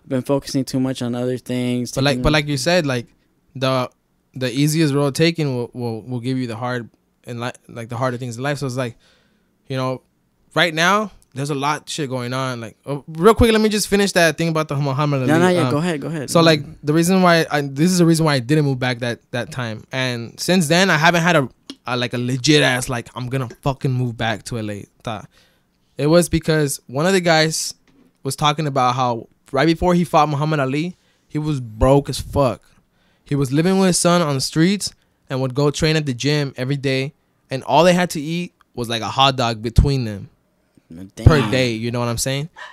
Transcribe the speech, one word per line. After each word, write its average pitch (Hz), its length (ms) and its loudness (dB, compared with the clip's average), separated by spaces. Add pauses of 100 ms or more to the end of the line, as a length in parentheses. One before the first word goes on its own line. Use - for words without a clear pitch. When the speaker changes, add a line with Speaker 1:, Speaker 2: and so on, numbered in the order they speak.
Speaker 1:
I've - 40 -18
been 127 140 -2
focusing 139 420 -2
too 131 160 -4
much 131 220 -4
on 120 120 -4
other 123 220 -4
things, 123 560 -4
Speaker 2:
But, 135 120 0
like, 143 80 4
Speaker 1:
taking 127 100 -4
Speaker 2:
but 151 100 2
like 151 160 2
you 147 80 -2
said, 170 300 2
like, 127 200 -2 (480)
the, 131 360 -2 (420)
the 127 180 -4
easiest 147 440 2
road 143 200 0
taken 160 420 0
will, 120 180 -6
will, 117 280 -8
will 127 180 -8
give 131 180 -4
you 127 80 -4
the 113 100 -8
hard 123 320 -6 (360)
and 120 160 -12
li-, 123 100 -6 (180)
like, 117 220 -14
the 123 80 -8
harder 127 180 -2
things 120 220 -10
in 127 60 -10
life. 143 140 -4
So 139 80 -6
it's 123 100 -6
like, 123 200 -6 (720)
you 135 100 -8
know, 131 260 -6 (520)
right 165 180 0
now 190 380 0 (240)
there's 139 160 -6
a 151 40 -4
lot 143 280 -2
of - 80 -16
shit 147 180 -6
going 123 240 -6
on. 131 280 -4
Like, 110 160 -14 (100)
uh, 139 220 -8
real 165 260 4
quick, 233 160 4
let 220 100 4
me 214 80 4
just 202 200 -2
finish 202 240 2
that 165 260 2
thing 165 100 0
about 156 200 -2
the 143 80 -4
Muhammad 143 460 0
Ali. 131 100 2
Speaker 1:
No, 160 80 4
no, 180 80 4
yeah, 180 180 2
Speaker 2:
Um, 127 60 0
Speaker 1:
go 131 60 0
ahead, 165 220 -2
go 139 60 -8
ahead. 147 240 -8
Speaker 2:
so, 170 100 4
like, 160 220 6 (200)
the 147 100 0
reason 170 300 4
why 170 280 6
I, 147 120 0
this 143 280 0
is 185 80 0
the 170 80 6
reason 160 180 4
why 147 100 2
I 139 40 0
didn't 147 280 2
move 135 120 0
back 127 220 -4
that, 120 180 -4 (140)
that 120 180 -6
time. 110 400 -8
And 123 480 -6
since 175 300 2
then, 180 220 4
I 160 60 4
haven't 165 260 4
had 170 120 4
a, 139 140 2 (400)
a, 123 80 -4
like, 123 180 -4
a 123 40 -2
legit 127 440 2
ass, 127 260 0
like, 120 280 -6
"I'm 127 120 -8
gonna 127 200 -4 (140)
fucking 139 280 -2
move 123 260 -2
back 113 280 -4
to 120 140 -8
L 107 120 -6
A" 101 160 -12 (160)
thought. 107 260 -10 (680)
It 139 80 0
was 165 220 4
because 156 580 -2
one 131 200 -4
of 196 80 2
the 190 60 2
guys 160 540 2 (480)
was 135 140 -6
talking 151 320 0
about 127 260 2
how 123 320 -2 (240)
right 135 160 2
before 175 280 2
he 175 100 2
fought 156 240 4
Muhammad 151 320 -2
Ali, 151 360 -4 (300)
he - 120 -8
was 151 220 -4
broke 127 480 2
as 131 120 -8
fuck. 127 420 -2 (640)
He 143 120 -4
was 139 160 -2
living 175 260 2
with 190 80 4
his 175 120 2
son 175 240 2
on 147 120 -2
the 131 60 -4
streets 185 520 0 (360)
and 135 120 -4
would 131 140 -4
go 143 160 2
train 156 240 0
at 156 100 0
the 143 100 -2
gym 139 420 -2
every 131 200 -4
day. 135 360 -4 (360)
And 135 140 -6
all 147 220 4
they 180 100 6
had 180 160 0
to 165 100 -6
eat 165 320 -6 (220)
was, 120 140 -6
like, 113 140 -4
a 101 60 -4
hot 135 280 2
dog 117 260 -2
between 127 420 2
them 107 240 -8 (840)
Speaker 1:
Damn. 113 120 0
Speaker 2:
per 135 240 6
day, 127 220 2
you 113 200 -4
know 120 80 -2
what 120 80 -2
I'm 117 100 -4
saying? 139 300 -4 (240)